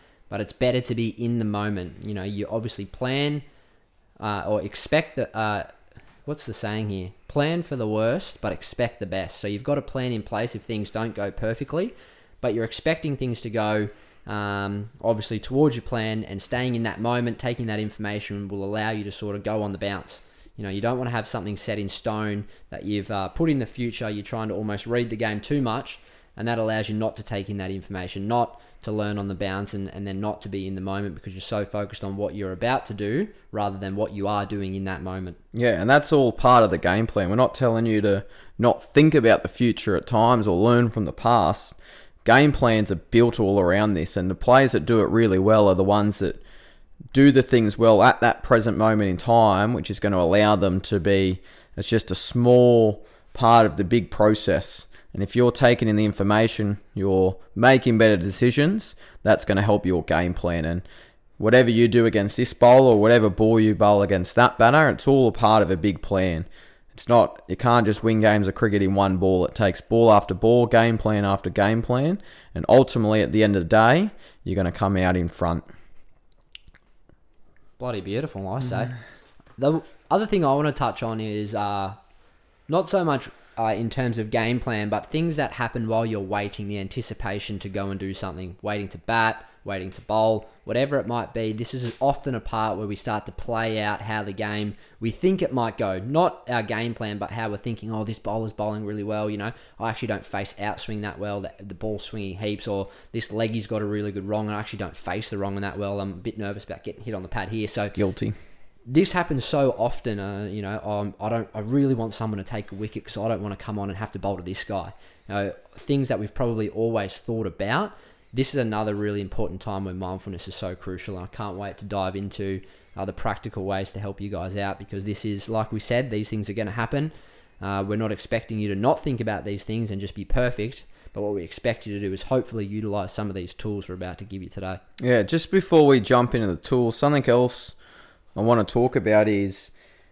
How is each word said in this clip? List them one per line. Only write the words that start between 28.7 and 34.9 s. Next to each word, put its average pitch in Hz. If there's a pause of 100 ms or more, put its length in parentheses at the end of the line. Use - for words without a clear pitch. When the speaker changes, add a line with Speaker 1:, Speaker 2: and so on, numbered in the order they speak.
Speaker 1:
to 107
learn 104
on 98
the 98
bounce, 98
and, 98
and 101
then 95
not 107
to 98
be 95
in 98
the 92
moment 98
because -
you're 95
so 104
focused 104
on 98
what 101
you're 98
about 117
to 110
do 107 (240)
rather 101
than 95
what 104
you 98
are 101
doing 98
in 98
that 95